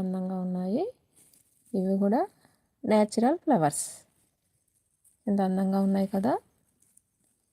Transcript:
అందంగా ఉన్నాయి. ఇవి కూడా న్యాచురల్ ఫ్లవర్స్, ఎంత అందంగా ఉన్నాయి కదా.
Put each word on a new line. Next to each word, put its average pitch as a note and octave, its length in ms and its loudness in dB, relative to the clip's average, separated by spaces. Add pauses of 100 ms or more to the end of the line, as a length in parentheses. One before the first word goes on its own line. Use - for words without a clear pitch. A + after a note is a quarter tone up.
అందంగా F#3 420 -4
ఉన్నాయి. F#3 380 -2 (960)
ఇవి F#3+ 240 2
కూడా G#3+ 180 2 (680)
న్యాచురల్ A3 520 2
ఫ్లవర్స్, E3 400 2 (1400)
ఎంత G3+ 120 2 (100)
అందంగా F#3+ 380 0
ఉన్నాయి G3 280 0
కదా. G#3+ 180 0 (1200)